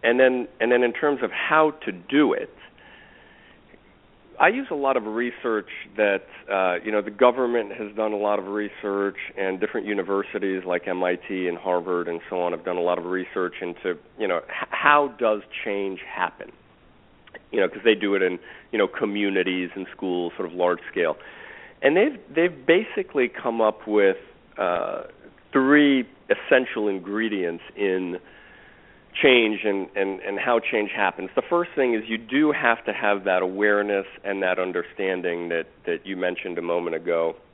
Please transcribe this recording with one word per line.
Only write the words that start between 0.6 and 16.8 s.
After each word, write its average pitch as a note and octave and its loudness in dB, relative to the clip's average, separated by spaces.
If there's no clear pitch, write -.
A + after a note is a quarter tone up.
and A2+ 2
then B2 6
in A#2+ 2
terms C#3+ 0
of G#2+ -2
how D#3 2
to A2+ -6
do B2 2
it, - -6
I E3 4
use B3+ -2
a F3 -4
lot C3+ 0
of G#2+ -4
research A2+ -4
that, G2+ 2
uh, F#2+ 2
you G#2+ -4
know, G#2+ 2
the G2+ -6
government A#2+ 2
has G#2 -10
done G#2+ -2
a G#2 -2
lot G#2 2
of F#2+ -6
research, G2+ -2
and F#2+ -2
different G#2 -4
universities G2 -2
like F2+ -2
M F2+ -4
I F2+ 0
T F#2 -4
and E2+ -4
Harvard F2 -2
and E2+ -6
so F2+ -2
on F2 0
have E2 -8
done F2+ -4
a F2 -2
lot F2+ 0
of E2+ -8
research F2+ -4
into, F2 -6
you G#2 -2
know, F2+ 0
h-, - -8
how D3 2
does G#2+ 0
change G2 -4
happen? - -6